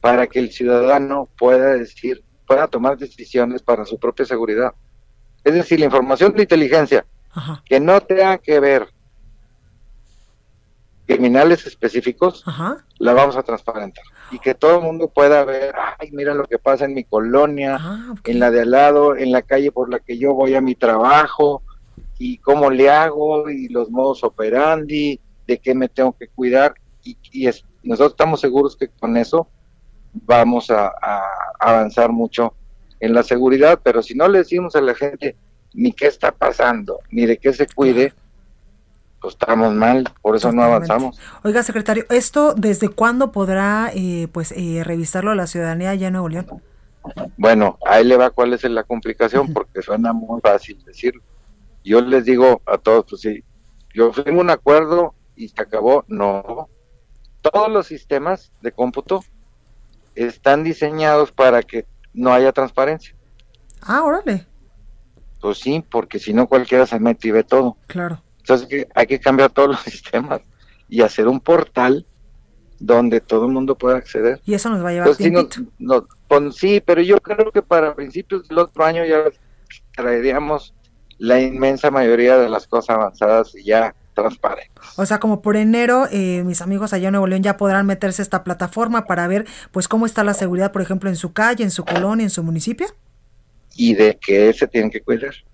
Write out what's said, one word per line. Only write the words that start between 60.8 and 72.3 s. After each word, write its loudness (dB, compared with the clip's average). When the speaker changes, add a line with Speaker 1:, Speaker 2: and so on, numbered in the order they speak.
Speaker 1:
para 4
que -10
no 0
haya 4
transparencia. -4
Speaker 2:
Ah, -2
órale. -4
Speaker 1:
Pues -6
sí, -6
porque -6
si -8
no 2
cualquiera 2
se -6
mete -2
y 0
ve 2
todo. 0
Speaker 2:
Claro. -8
Speaker 1:
Entonces 0
que -8
hay 2
que -4
cambiar 4
todos 2
los -2
<laughs> -18
sistemas -8
y 0
hacer 2
un 0
portal 0